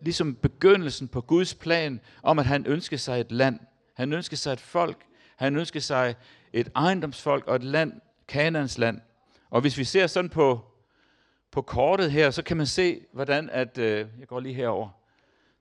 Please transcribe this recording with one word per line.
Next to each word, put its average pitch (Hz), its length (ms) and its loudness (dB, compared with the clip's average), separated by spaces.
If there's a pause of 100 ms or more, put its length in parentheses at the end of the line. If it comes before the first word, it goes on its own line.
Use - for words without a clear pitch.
ligesom 156 340 -2
begyndelsen 160 720 2
på 123 140 -6
Guds 175 340 2
plan 156 440 -2 (240)
om, 156 160 4
at 135 60 2
han 139 200 0
ønskede 147 360 -4
sig 123 180 -4
et 113 120 -6
land. 127 280 2 (340)
Han 135 200 -4
ønskede 170 280 -6
sig 139 120 -4
et 120 60 -6
folk. - 460 -4 (300)
Han 139 200 0
ønskede 156 280 -4
sig 127 320 0 (380)
et 117 220 0
ejendomsfolk 147 720 0
og 127 80 2
et 123 80 -2
land, 147 380 -2 (260)
Kanaans 147 500 -2
land. 117 240 0 (480)
Og 123 120 2
hvis 139 160 0
vi 135 60 -2
ser 185 240 4
sådan 180 220 -2
på, 131 360 2 (840)
på 139 100 -4
kortet 156 500 2
her, 147 200 4
så 165 120 -4
kan 170 140 -2
man 147 100 0
se, 180 340 0 (100)
hvordan 139 380 -2
at, 127 280 -4
øh, 107 300 0 (120)
jeg 135 80 -20
går 127 120 -10
lige 131 140 -8
herover. 110 360 -2 (720)